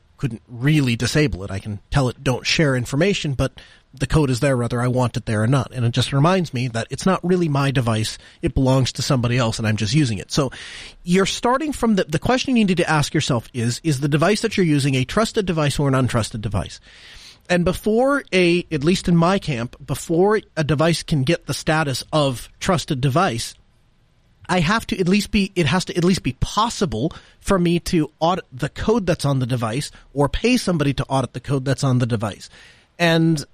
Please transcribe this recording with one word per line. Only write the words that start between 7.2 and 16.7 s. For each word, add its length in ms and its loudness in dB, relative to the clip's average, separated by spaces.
really 240 2
my 240 0
device. 460 -2
It 140 -2
belongs 380 2
to 100 -8
somebody 340 0
else, 220 0
and 80 -2
I'm 100 2
just 180 -2
using 240 2
it. 120 -14
So 220 0
you're 240 2
starting 460 0
from 240 0
the, 80 2
the 160 -4
question 360 0
you 80 4
need 120 2
to 120 0
ask 240 0
yourself 400 -2
is, 300 -2
is 160 0
the 80 -2
device 360 2
that 140 -2
you're 80 2
using 300 2
a 100 0
trusted 400 0
device 360 0
or 80 2
an 60 2
untrusted 460 -2
device? 380 -6